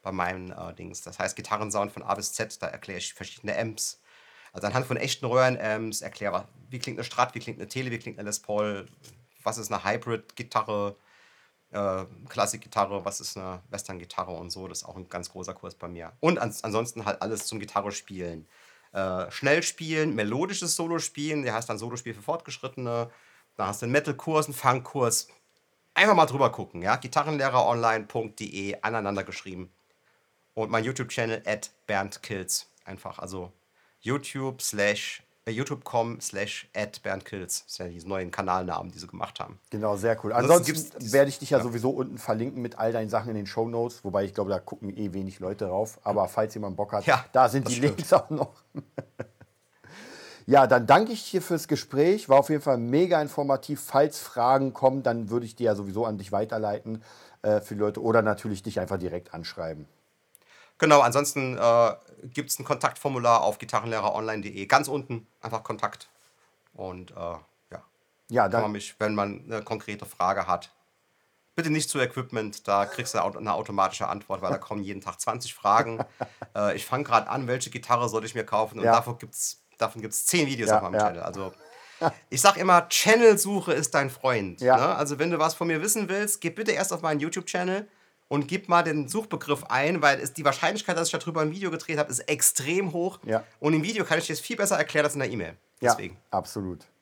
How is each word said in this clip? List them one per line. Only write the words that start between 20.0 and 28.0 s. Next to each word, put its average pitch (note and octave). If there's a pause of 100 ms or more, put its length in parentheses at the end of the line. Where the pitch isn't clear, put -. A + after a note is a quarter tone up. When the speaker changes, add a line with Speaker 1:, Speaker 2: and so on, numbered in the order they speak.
Speaker 1:
melodisches D#3
Solo E3
spielen, D3+
der A#2+
heißt A#2
dann A2
Solospiel A#2
für G2+
Fortgeschrittene. A#2+ (460)
Da G2+
hast G#2
du A#2+
einen A#2+
Metal-Kurs, D3
einen C#3+
Funk-Kurs. B2+ (680)
Einfach G#3
mal D#3+
drüber C3
gucken, F2
ja. G#2+
Gitarrenlehreronline B2